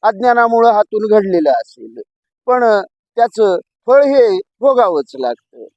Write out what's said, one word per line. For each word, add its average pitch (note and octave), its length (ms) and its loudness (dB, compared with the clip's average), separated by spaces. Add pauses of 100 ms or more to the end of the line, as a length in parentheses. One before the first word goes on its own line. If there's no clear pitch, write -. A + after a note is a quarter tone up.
अज्ञानामुळं A#3 640 0
हातून G#3+ 440 0
घडलेलं F#3 380 0
असेल, A#2 520 -8 (440)
पण B3 180 0 (520)
त्याचं G#3+ 420 0 (280)
फळ C4+ 160 4
हे B3+ 360 2 (220)
भोगावंच G#3+ 540 0
लागतं. A#2+ 500 -10 (120)